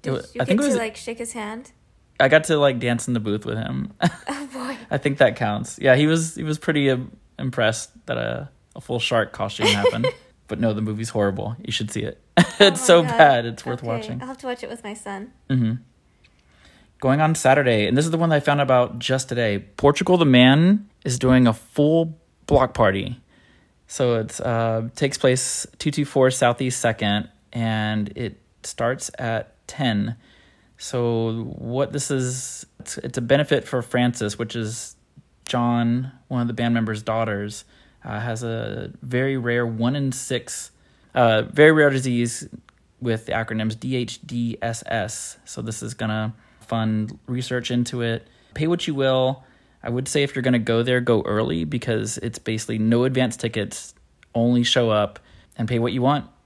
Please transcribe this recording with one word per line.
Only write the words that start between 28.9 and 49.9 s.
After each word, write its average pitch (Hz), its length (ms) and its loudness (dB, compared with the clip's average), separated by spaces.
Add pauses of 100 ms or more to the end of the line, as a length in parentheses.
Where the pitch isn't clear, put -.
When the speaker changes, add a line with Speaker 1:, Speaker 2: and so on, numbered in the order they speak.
Speaker 2:
at 113 360 -6 (120)
ten. 113 500 -2 (600)
So 113 680 -2 (120)
what 127 360 -4
this 143 180 -6
is, 127 560 -6 (140)
it's, - 180 -12
it's 120 200 -8
a 120 40 -4
benefit 139 440 2
for 123 160 -2
Frances, 117 560 -2
which 113 160 -6
is 113 400 -8 (520)
John, 120 640 0 (160)
one 127 140 -2
of 120 40 -2
the 117 80 -4
band 117 200 0
members' 110 280 -2
daughters, 107 640 -4 (400)
uh, 107 160 -8
has 117 240 -6
a 113 480 -8 (100)
very 131 340 -2
rare 120 300 0
one 117 300 -2
in 139 160 -2
six, - 580 -8 (440)
uh, 113 360 4
very 151 220 8
rare 147 180 6
disease 123 580 -2 (520)
with 113 260 -4
the - 60 -6
acronyms 110 460 -4
D 131 180 -4
H 120 300 -6
D 120 360 -4
S 113 240 -6
S. - 600 -6
So - 160 -12
this 113 200 -10
is 120 120 -10
gonna 110 400 -4 (260)
fund 110 680 -4
research 123 440 -6
into 120 320 -2
it. 113 260 -4 (260)
Pay 156 120 -2
what 170 200 -2
you 156 80 -4
will. 131 500 0 (380)
I 117 80 -8